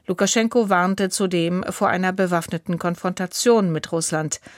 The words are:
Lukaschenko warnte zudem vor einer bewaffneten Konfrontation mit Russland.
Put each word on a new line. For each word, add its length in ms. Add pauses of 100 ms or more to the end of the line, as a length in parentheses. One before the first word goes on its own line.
Lukaschenko 600
warnte 400
zudem 640
vor 180
einer 240
bewaffneten 640
Konfrontation 920
mit 200
Russland. 480 (180)